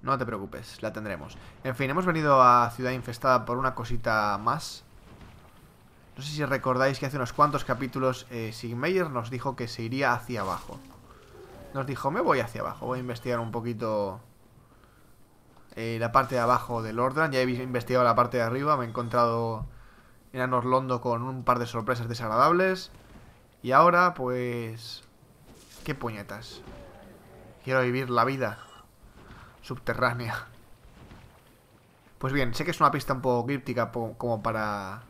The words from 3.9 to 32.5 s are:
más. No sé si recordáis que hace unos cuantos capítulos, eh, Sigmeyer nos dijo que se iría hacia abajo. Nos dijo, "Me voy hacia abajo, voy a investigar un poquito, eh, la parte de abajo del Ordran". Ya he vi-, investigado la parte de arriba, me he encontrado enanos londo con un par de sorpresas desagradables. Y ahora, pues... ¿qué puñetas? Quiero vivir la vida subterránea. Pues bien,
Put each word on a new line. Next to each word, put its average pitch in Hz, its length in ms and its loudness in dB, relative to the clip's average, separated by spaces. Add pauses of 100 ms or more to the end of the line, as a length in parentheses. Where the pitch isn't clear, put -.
más. 117 460 -2 (1300)
No 135 60 -12
sé 147 100 -8
si 147 120 -2
recordáis 131 540 0
que 143 80 -4
hace 131 100 -4
unos 127 160 -4
cuantos 147 320 4
capítulos, 131 680 -2
eh, 113 220 -6
Sigmeyer 147 580 -2
nos 120 200 -4
dijo 127 240 -4
que 120 140 -6
se - 140 -8
iría 123 300 0
hacia 117 280 -4
abajo. 95 380 -6 (920)
Nos 135 140 -6
dijo, 139 240 -4
"Me 196 100 -2
voy 165 200 2
hacia - 220 -4
abajo, - 240 -8
voy 127 120 -4
a - 20 -8
investigar 123 380 -4
un 113 140 -6
poquito, 110 680 -4 (1600)
eh, 113 240 -4
la 117 100 0
parte 135 240 4
de 120 60 2
abajo 120 420 2
del 110 160 -6
Ordran". 135 320 2
Ya 135 100 2
he 127 60 4
vi-, 127 160 -2
investigado 127 420 0
la 117 120 6
parte 120 220 2
de 117 40 2
arriba, 139 340 2
me 127 80 -2
he 117 40 -8
encontrado 117 800 0 (680)
enanos 127 320 0
londo 127 360 2
con 120 220 -2
un 127 220 -8
par 123 160 2
de 117 60 -2
sorpresas 117 420 -4
desagradables. 147 840 4 (720)
Y 123 100 -4
ahora, 175 420 8
pues... 120 920 -6 (800)
¿qué 151 100 -4
puñetas? 107 680 -10 (1040)
Quiero 131 180 2
vivir 127 280 0
la 120 140 4
vida 127 340 -2 (1040)
subterránea. 117 840 -4 (1700)
Pues 135 140 -2
bien, 135 220 2